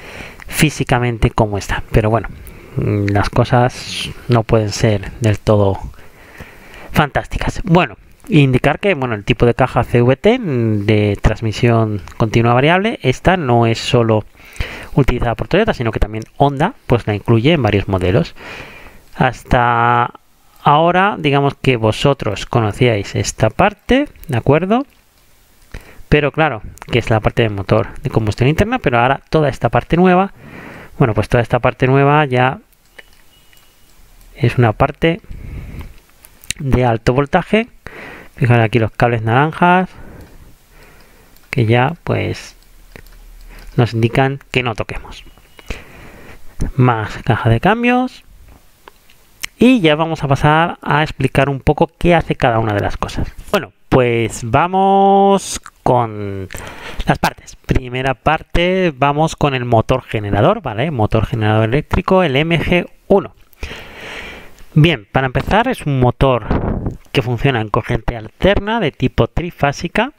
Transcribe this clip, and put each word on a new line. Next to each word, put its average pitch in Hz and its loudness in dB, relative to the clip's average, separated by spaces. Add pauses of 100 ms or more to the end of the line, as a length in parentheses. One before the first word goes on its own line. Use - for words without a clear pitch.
(480)
físicamente 120 0
cómo 104 0
está. - -6
Pero 107 2
bueno, 113 0 (480)
mm, 104 -2
las 101 0
cosas - -2 (180)
no 117 2
pueden 110 0
ser 104 -2
del 107 0
todo 101 2 (1120)
fantásticas. - -2
Bueno, 165 2 (300)
indicar 139 2
que, 196 0
bueno, 127 -2
el 101 -8
tipo 123 2
de 117 4
caja 127 0
C 120 2
V 127 4
T 226 2
de 107 0
transmisión 110 0 (160)
continua 117 2
variable, 175 2
esta 160 0
no 120 2
es 113 0
solo 113 0 (680)
utilizada 117 2
por - -6
Toyota, 214 2
sino 113 -4
que - -6
también 107 -2 (100)
Honda, 139 0 (120)
pues 117 0
la 104 0
incluye 117 2
en 143 2
varios 101 0
modelos. 95 0 (800)
Hasta 120 0 (520)
ahora, 175 2
digamos 143 0
que 131 0
vosotros 110 0
conocíais 110 0
esta 110 -2
parte, 240 0 (200)
¿de 123 -2
acuerdo? 185 0 (1200)
Pero 147 2
claro, 147 -2 (300)
que 113 0
es - -4
la 110 2
parte - -2
del 110 0
motor 101 -2
de - -6
combustión 120 0
interna, 214 0
pero 120 0
ahora 131 0
toda 151 2
esta 117 -4
parte 123 0
nueva, 185 2 (640)
bueno, 123 2
pues 104 -2
toda 123 2
esta 123 -2
parte 127 0
nueva 143 4
ya 127 -2 (1800)
es - 0
una 117 4
parte - -2 (1400)
de 127 0
alto 117 0
voltaje. 180 0 (640)
Fijaros 117 4
aquí 117 0
los 110 0
cables 117 0
naranjas, 160 2 (1600)
que 120 0
ya 123 2 (100)
pues 101 -6 (1200)
nos 123 0
indican 135 0 (120)
que 127 -2
no 113 -4
toquemos. - -10 (1500)
Más 117 0
caja 117 0
de 113 4
cambios. 240 0 (1300)
Y 247 6
ya 156 4
vamos 160 -2
a 143 -2
pasar 151 2
a 147 0
explicar 135 -2
un 139 -4
poco - 0
qué 170 4
hace 160 -2
cada 117 0
una 113 0
de 101 -2
las - -4
cosas. - -6 (200)
Bueno, 147 -2 (160)
pues 117 0
vamos 196 2 (220)
con 104 -2 (580)
las 151 0
partes. - -6 (120)
Primera 127 -2
parte, 175 0
vamos 143 0
con 143 0
el 123 -4
motor 120 2
generador, 113 0
¿vale? 123 -4
Motor 113 0
generador 110 2
eléctrico, 180 0
el 135 0
M 160 0
G 180 0 (200)
uno. 185 0 (1400)
Bien, 151 4
para 135 0
empezar 196 0
es - -4
un 139 0
motor 123 2 (640)
que 135 0
funciona 123 0
en 107 -6
corriente 117 -2
alterna 196 -2
de 156 -2
tipo - -2
trifásica, 170 -4